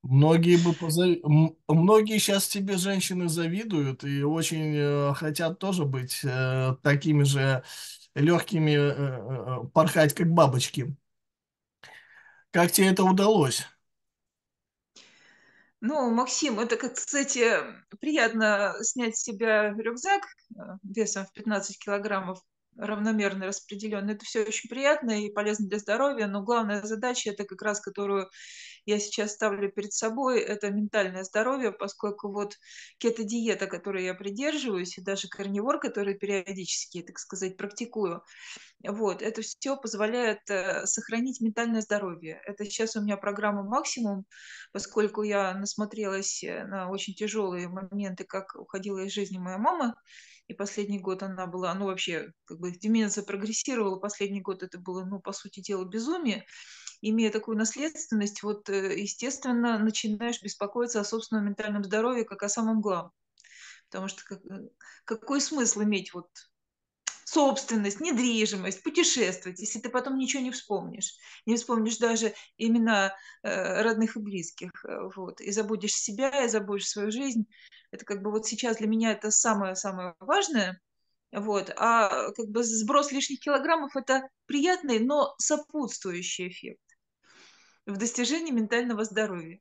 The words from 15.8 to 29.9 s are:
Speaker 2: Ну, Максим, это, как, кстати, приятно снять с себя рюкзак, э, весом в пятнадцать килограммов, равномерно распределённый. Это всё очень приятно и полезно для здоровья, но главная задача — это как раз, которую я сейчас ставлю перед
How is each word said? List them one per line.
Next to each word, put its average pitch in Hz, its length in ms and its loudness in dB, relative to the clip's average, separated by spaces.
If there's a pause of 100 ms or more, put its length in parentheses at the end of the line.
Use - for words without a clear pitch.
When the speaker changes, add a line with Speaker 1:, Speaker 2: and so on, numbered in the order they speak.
Speaker 2:
Ну, 254 300 2
Максим, 247 480 2
это, 233 180 0
как, 247 180 -4
кстати, 254 580 2 (480)
приятно 220 840 2
снять 226 340 -2
с - 60 -4
себя 214 520 2
рюкзак, 247 480 0 (340)
э, 202 40 -18 (220)
весом 196 440 -4
в - 60 -20
пятнадцать 208 460 -2
килограммов, 196 640 -2 (360)
равномерно 208 680 0
распределённый. 208 680 -6
Это 208 100 -12
всё 220 200 -2
очень 220 240 -6
приятно 262 560 2
и 208 60 -6
полезно 208 380 -2
для 208 100 -2
здоровья, 226 480 0
но 202 160 -4
главная 208 400 0
задача — 220 480 -4
это 202 140 -6
как 196 180 -12
раз, 208 180 0
которую 202 480 -2 (580)
я 208 140 2
сейчас 214 320 -4
ставлю 202 380 0
перед 208 220 -8